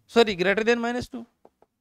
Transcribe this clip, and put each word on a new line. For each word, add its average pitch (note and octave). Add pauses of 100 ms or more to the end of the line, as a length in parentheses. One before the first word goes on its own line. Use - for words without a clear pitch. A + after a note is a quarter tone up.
(120)
सॉरी, A3+
greater F#3+
than A#3+
माइनस A#3+
टू, A#3 (560)